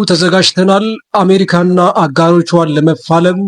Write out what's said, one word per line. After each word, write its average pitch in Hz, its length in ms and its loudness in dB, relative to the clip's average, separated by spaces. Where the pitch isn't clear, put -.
ተዘጋጅተናል። 185 800 0
አሜሪካና 180 640 2
አጋሮቿን 165 760 0
ለመፋለም 160 760 0